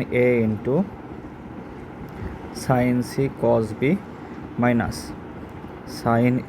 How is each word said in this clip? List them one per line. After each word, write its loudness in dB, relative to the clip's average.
A 8
into 2
sin 4
C -8
cos 4
B 0
minus 2
sin 4